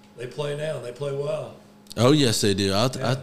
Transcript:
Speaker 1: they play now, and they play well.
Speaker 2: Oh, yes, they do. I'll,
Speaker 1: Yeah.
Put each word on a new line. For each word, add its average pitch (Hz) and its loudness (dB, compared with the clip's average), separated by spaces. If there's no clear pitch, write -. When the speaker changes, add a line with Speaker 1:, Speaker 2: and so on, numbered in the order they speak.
Speaker 1:
they 123 -10
play 147 -6
now, 151 -4
and 120 -10
they 120 -10
play 143 -6
well. 143 -6
Speaker 2:
Oh, 120 8
yes, 139 4
they 104 4
do. 98 0
I'll, 113 2
Speaker 1:
Yeah. 127 -2